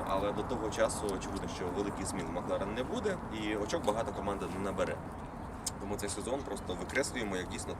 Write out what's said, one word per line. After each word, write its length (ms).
але 220
до 120
того 260
часу 360
очевидно, 500
що 100
великих 280
змін 240
в 40
Макларен 400
не 100
буде, 340
і 120
очок 300
багато 260
команда 340
не 80
набере. 300
Тому 140
цей 140
сезон 360
просто 300
викреслюємо 600
як 140
дійсно 300